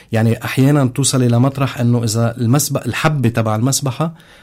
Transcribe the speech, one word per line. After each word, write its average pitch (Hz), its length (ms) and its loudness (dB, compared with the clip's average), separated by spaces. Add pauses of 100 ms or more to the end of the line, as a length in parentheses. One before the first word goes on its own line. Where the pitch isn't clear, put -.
(120)
يعني 110 320 2
أحيانًا 135 420 2
توصلي 127 420 0
لمطرح 127 520 0
إنه 120 240 2
إذا 113 340 0
المسبح-، 127 480 0
الحبة 131 420 0
تبع 110 280 -2
المسبحة 135 580 -2 (280)